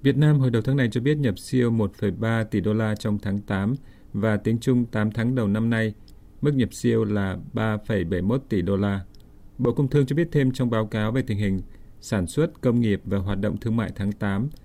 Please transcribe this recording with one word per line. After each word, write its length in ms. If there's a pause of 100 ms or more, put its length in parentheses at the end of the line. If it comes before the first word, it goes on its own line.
Việt 160
Nam 220
hồi 120
đầu 100
tháng 160
này 140
cho 100
biết 160
nhập 220
siêu 320
một 240
phẩy 160
ba 320
tỷ 180
đô 120
la 220
trong 240
tháng 200
tám 360 (380)
và 240
tính 240
chung 240
tám 260
tháng 240
đầu 120
năm 220
nay, 240 (480)
mức 120
nhập 200
siêu 300
là 340 (160)
ba 240
phẩy 260
bảy 180
mốt 280
tỷ 120
đô 140
la. 260 (560)
Bộ 140
Công 160
Thương 180
cho 100
biết 160
thêm 200
trong 180
báo 160
cáo 260
về 100
tình 160
hình 240 (400)
sản 260
xuất, 340
công 200
nghiệp 240
và 120
hoạt 220
động 180
thương 180
mại 200
tháng 160
tám 380 (160)